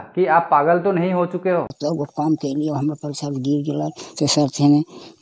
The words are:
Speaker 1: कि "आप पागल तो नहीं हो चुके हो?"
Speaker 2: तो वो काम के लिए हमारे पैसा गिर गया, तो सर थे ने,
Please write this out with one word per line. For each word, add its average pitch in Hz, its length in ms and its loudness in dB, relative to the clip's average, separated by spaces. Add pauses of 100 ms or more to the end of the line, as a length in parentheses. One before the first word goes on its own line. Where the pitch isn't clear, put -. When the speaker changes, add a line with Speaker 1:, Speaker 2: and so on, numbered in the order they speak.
(160)
Speaker 1:
कि 180 100 2
"आप 165 260 2
पागल 160 280 4
तो 196 120 0
नहीं 180 220 0
हो 180 120 0
चुके 185 240 -4
हो?" 175 140 0
Speaker 2:
तो 151 340 -4
वो 143 60 -4
काम 151 320 -2
के 139 200 -4
लिए 151 140 -2
हमारे 147 380 -4
पैसा 143 220 -6
गिर 143 400 -2
गया, 151 200 -4
तो - 380 -4
सर 147 200 2
थे 143 220 4
ने, 147 120 6 (400)